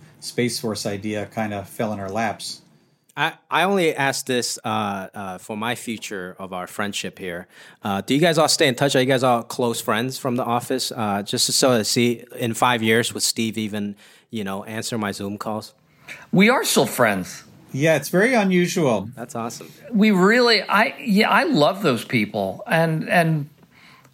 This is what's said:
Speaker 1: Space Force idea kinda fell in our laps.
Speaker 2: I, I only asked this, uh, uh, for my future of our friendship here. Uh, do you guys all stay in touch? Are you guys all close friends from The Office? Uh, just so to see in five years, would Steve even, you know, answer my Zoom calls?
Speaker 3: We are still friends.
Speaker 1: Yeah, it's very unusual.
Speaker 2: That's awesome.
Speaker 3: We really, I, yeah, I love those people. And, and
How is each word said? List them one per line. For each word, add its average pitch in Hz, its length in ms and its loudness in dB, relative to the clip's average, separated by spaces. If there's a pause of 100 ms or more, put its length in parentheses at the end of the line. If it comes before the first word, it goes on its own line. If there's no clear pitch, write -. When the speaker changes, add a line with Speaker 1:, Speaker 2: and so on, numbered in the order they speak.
(200)
Speaker 1:
Space - 400 -4
Force 107 260 -6
idea 104 480 -6
kinda 104 320 -6
fell 110 260 -6
in 104 80 -8
our 98 120 -8
laps. 104 500 -6 (560)
Speaker 2:
I, 156 160 -2 (160)
I 151 140 2
only 180 320 2
asked 135 320 -2
this, 123 360 -2
uh, 101 500 -4
uh, 95 260 -10
for 110 180 -12
my 117 180 -4
future 101 640 -10
of 95 140 -10
our 90 140 -8
friendship 101 520 -6
here. 90 280 -8 (360)
Uh, 101 180 -2
do 110 120 -2
you 143 80 4
guys 165 160 4
all 156 100 4
stay 156 200 2
in 127 80 2
touch? 143 200 0
Are 135 60 6
you 127 60 2
guys 131 160 2
all 120 200 2
close 117 380 -4
friends 123 380 -2
from 123 180 -4
The 123 80 -2
Office? 120 500 -2
Uh, 104 280 -2
just 123 280 -2
so 131 260 4
to 107 60 0
see 120 400 0 (140)
in 117 160 -2
five 123 300 2
years, 113 300 2
would 123 100 -4
Steve 110 340 -2
even, 104 400 -6 (320)
you 110 160 -6
know, 98 180 -6
answer 113 340 -8
my 104 140 -2
Zoom 101 260 -8
calls? - 360 -8 (580)
Speaker 3:
We 196 180 6
are 285 140 2
still - 220 2
friends. 101 580 0 (300)
Speaker 1:
Yeah, 151 240 4
it's 147 120 -4
very 220 260 4
unusual. 175 840 2
Speaker 2:
That's 113 180 -14
awesome. 117 340 -8 (220)
Speaker 3:
We 214 200 6
really, 214 500 6
I, 220 380 2
yeah, 214 300 2
I 214 140 4
love 196 380 4
those 123 240 2
people. 101 600 -2
And, 160 420 0
and 160 400 2 (640)